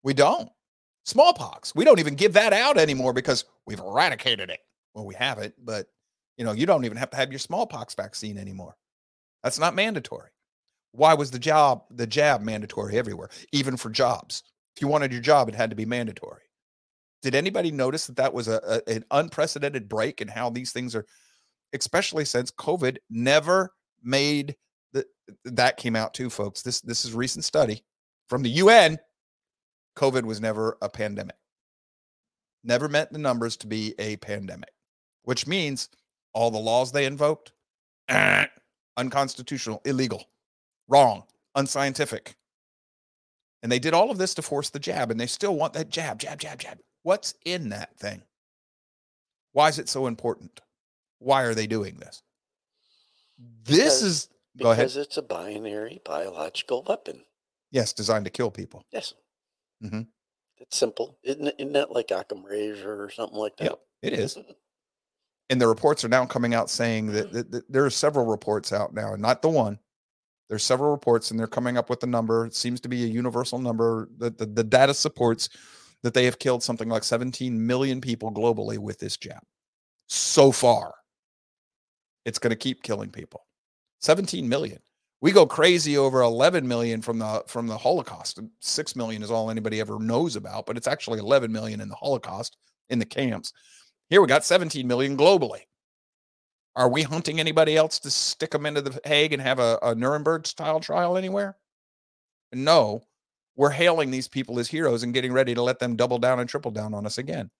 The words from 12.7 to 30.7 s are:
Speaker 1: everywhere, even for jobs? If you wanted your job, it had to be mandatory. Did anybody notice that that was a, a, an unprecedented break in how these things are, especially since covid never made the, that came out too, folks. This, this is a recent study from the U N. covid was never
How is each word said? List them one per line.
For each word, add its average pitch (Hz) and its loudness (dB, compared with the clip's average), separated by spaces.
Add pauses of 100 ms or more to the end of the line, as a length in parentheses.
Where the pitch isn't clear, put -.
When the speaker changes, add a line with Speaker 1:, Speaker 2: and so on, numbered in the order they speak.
Speaker 1:
everywhere, 104 -6 (220)
even 135 0
for 117 -8
jobs? 120 -2 (320)
If - -8
you 139 0
wanted 143 2
your 120 -6
job, 131 6
it 104 -8
had 113 0
to 104 -8
be 110 -4
mandatory. 120 -6 (800)
Did 131 0
anybody 175 0
notice 143 -2
that 123 -8
that 131 0
was 117 -4
a, 110 -2
a, - -6
an 113 -4
unprecedented 143 -2
break 110 -4
in 110 -8
how 117 -6
these 123 -10
things 123 -8
are, 107 -6 (680)
especially 151 -2
since 123 -4
covid 147 -2 (120)
never 151 2 (300)
made 143 0 (360)
the, 135 -4 (380)
that 123 0
came 113 -4
out 110 -2
too, 127 -8
folks. 101 -8
This, 123 -4
this 117 -6
is 117 -10
a - -6
recent 131 -4
study 120 0 (440)
from 123 -2
the 117 0
U 180 6
N. 170 8 (1000)
covid 131 2
was 110 -6
never 110 -4